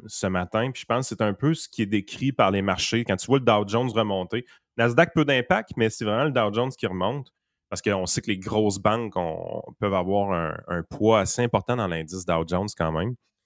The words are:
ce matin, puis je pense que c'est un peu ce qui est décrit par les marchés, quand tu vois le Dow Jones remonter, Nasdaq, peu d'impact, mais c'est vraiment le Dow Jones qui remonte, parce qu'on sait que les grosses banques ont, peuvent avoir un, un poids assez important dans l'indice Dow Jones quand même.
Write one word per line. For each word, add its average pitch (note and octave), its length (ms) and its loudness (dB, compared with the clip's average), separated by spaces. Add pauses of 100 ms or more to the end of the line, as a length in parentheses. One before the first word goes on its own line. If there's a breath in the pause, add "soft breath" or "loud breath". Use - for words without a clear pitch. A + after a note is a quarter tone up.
ce - 220 -6
matin, F#2 440 0
puis - 100 -12
je - 40 -16
pense B2 240 -2
que G#2+ 60 -8
c'est A2 80 -2
un G#2 100 2
peu D#3 220 0
ce - 120 -10
qui - 140 -6
est G#2 60 0
décrit G#2+ 440 -2
par G2+ 200 4
les G2 100 2
marchés, G2 420 0
quand G2 120 0
tu - 100 -6
vois C3+ 140 4
le B2 60 -2
Dow G#2 220 4
Jones A#2 220 0
remonter, G#2+ 560 -2 (320 soft breath)
Nasdaq, A#2+ 380 4
peu D#3 100 4
d'impact, C3+ 500 2
mais A2 140 4
c'est - 160 -6
vraiment A2 200 2
le D3+ 60 0
Dow A2 220 0
Jones A#2+ 160 0
qui - 160 -8
remonte, G2+ 480 -2 (360)
parce G2 120 -8
qu'on G2 240 0
sait - 160 -2
que - 80 -8
les G2 80 0
grosses G#2 400 0
banques A2 400 0
ont, E2+ 460 -4 (160)
peuvent G2+ 160 0
avoir G2 380 0
un, E2 220 -2 (120)
un E2+ 160 -2
poids G#2+ 380 2
assez F#2+ 200 -2
important A#2 340 0
dans A2 120 -2
l'indice E2+ 380 -6
Dow E2+ 220 2
Jones F#2 300 -2
quand D#2+ 140 0
même. F#2+ 240 -2 (300)